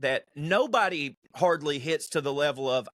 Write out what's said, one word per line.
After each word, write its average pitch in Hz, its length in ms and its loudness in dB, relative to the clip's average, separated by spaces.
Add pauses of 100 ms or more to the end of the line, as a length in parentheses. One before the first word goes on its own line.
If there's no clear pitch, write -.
that 131 240 0 (120)
nobody 185 800 0 (200)
hardly 151 440 2
hits 151 320 -2
to 160 100 0
the 139 120 -2
level 139 380 0
of, 127 240 0